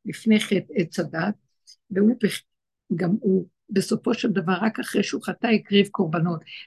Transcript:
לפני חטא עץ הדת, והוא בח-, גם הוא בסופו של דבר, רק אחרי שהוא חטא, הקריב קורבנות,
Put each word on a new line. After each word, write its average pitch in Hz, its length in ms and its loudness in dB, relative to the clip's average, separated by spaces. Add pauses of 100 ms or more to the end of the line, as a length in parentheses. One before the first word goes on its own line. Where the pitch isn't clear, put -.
לפני 214 340 2
חטא - 360 -2
עץ 170 240 -2
הדת, 160 360 -4 (560)
והוא 208 320 4
בח-, - 200 -2 (520)
גם 180 240 0
הוא 190 280 0 (220)
בסופו 214 440 -2
של 226 180 -2
דבר, 185 300 -2
רק 220 180 0
אחרי 208 240 -2
שהוא - 200 -6
חטא, - 240 -4
הקריב 202 400 4
קורבנות, 165 520 -2 (280)